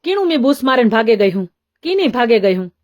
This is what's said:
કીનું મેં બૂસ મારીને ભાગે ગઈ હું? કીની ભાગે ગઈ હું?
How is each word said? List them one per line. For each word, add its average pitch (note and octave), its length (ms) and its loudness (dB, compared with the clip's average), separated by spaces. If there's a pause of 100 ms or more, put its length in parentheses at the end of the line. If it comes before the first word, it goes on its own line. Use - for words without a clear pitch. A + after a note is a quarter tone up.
કીનું F#4+ 240 -2
મેં D#4+ 140 0
બૂસ C4+ 220 0
મારીને B3+ 260 2
ભાગે A3 260 2
ગઈ G3 160 2
હું? F#3 180 -6 (340)
કીની F#4 240 -2
ભાગે A#3 320 0
ગઈ F#3+ 160 2
હું? F#3 180 -8 (100)